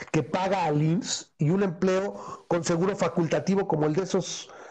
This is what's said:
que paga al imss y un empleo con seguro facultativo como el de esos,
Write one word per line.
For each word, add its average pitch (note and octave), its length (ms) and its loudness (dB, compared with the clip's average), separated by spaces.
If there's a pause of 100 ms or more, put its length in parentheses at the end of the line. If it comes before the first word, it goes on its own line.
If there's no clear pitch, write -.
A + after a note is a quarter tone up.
(120)
que D#3 120 2
paga F#3 420 0
al D3 160 2
imss - 580 -2
y D3+ 100 2
un G3 140 4
empleo F#3+ 840 -2
con E3+ 160 2
seguro F3 320 2
facultativo F3 720 0
como D3+ 200 2
el D3+ 80 0
de F#3+ 80 0
esos, - 460 -4 (220)